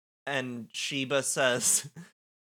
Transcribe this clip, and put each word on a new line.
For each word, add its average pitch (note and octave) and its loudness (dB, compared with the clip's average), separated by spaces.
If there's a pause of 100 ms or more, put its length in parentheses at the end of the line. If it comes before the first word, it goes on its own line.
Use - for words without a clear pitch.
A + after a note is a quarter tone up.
(260)
and B2+ -6
Shiba C3+ -2
says, B2+ 2 (180)
<laughs> - -20 (260)